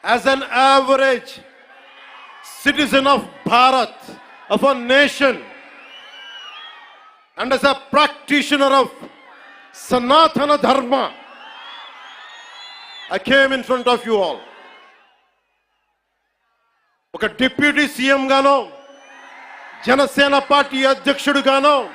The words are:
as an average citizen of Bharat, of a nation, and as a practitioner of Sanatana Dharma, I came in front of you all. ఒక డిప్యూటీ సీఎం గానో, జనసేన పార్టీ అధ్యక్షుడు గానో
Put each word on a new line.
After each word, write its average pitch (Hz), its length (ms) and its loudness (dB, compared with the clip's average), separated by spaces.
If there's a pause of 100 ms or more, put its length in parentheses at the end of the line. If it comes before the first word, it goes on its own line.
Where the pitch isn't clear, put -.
(140)
as 240 100 -2 (100)
an 269 100 -4
average 269 880 0 (1300)
citizen 277 500 0
of 240 60 0 (240)
Bharat, 254 540 2 (580)
of - 80 -2
a 277 100 2 (220)
nation, 277 400 0 (2000)
and 233 200 -4
as - 60 -4
a 269 120 2 (180)
practitioner 285 800 0 (100)
of 233 60 0 (1000)
Sanatana 285 760 2
Dharma, 254 400 0 (2000)
I 185 60 -6 (140)
came 269 260 4
in 247 120 -6
front 247 240 -2
of 240 140 -4
you 220 180 0
all. 139 140 -6 (2750)
ఒక 202 100 -4 (160)
డిప్యూటీ 285 420 0 (120)
సీఎం 269 360 0
గానో, 277 240 2 (1300)
జనసేన 277 480 2 (160)
పార్టీ 277 280 0 (140)
అధ్యక్షుడు 277 560 -2
గానో 277 260 2 (200)